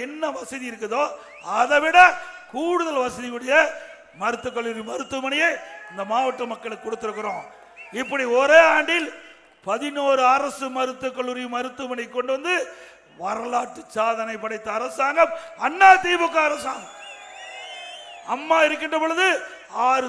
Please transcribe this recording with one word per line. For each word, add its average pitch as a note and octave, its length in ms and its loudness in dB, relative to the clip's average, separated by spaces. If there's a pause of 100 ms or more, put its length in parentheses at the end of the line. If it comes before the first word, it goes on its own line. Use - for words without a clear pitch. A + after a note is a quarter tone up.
என்ன D4+ 240 -10
வசதி B3+ 400 -10
இருக்குதோ A3+ 340 -4 (560)
அதை C#4 240 4
விட E4 140 6 (520)
கூடுதல் D#4+ 540 -2
வசதியுடைய B3 500 -4 (680)
மருத்துவக் A#3 360 -4
கல்லூரி, A3+ 340 -6
மருத்துவமனையை C4+ 580 -2 (420)
இந்த F#3+ 200 -10
மாவட்ட B3+ 320 0 (100)
மக்களுக்கு A3 320 -12
கொடுத்திருக்கிறோம். G#3+ 580 -8 (580)
இப்படி C4 240 -4 (160)
ஒரே D4 200 8 (140)
ஆண்டில் D#4 340 0 (580)
பதினோரு C#4 560 0 (120)
அரசு C4+ 320 -2 (100)
மருத்துவக் B3+ 420 -4
கல்லூரி, B3+ 240 -6 (140)
மருத்துவமனை B3+ 520 -8
கொண்டு B3 280 -4
வந்து E4 180 -2 (680)
வரலாற்று A3+ 600 -4 (120)
சாதனை A3+ 480 -2
படைத்த A3 300 -8
அரசாங்கம் C4 600 2 (340)
அண்ணா F#4+ 240 8 (140)
திமுக E4+ 320 0 (120)
அரசாங்கம். C4 460 -8 (1400)
அம்மா D#4+ 320 2
இருக்கின்ற D4+ 360 -2
பொழுது E4 240 2 (640)
ஆறு C4 200 2